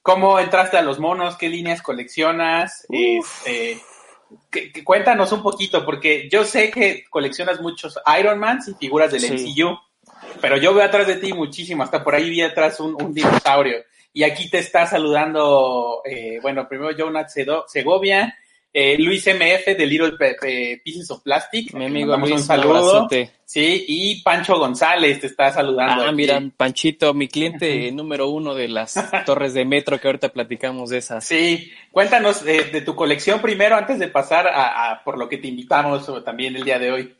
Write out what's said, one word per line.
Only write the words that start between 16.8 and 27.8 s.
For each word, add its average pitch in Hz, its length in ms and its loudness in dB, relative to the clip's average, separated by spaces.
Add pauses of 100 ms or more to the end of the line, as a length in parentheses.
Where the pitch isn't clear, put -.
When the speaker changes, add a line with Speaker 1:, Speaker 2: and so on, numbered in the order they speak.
Speaker 1:
Jonathan 156 320 -4
Sedo-, 147 380 -4
Segovia, 190 680 0 (360)
eh, 139 260 4
Luis 185 280 2
M 180 280 4
F 190 200 0
de 165 120 0
Little 156 320 2
Pe-, 131 200 2
Pe-, 123 460 -4
Pieces 170 260 -12
of - 120 -12
Plastic, 151 500 -2
Speaker 2:
Mi 131 80 -10
Speaker 1:
le 131 60 -4
Speaker 2:
amigo 147 220 -2
Speaker 1:
mandamos 143 200 2
Speaker 2:
Luis, 147 140 2
Speaker 1:
un 143 40 -4
saludo. 143 240 2
Speaker 2:
un 160 60 6
abrazote. 180 540 4 (160)
Speaker 1:
Sí, 170 420 0
y 190 340 -2
Pancho 175 360 2
González 151 640 2
te 139 80 -6
está 135 220 2
saludando 131 520 0
Speaker 2:
Ah, 120 60 2
Speaker 1:
aquí. 151 80 0
Speaker 2:
mira, 139 260 2 (140)
Panchito, 147 580 0
mi 143 140 0
cliente 151 600 -2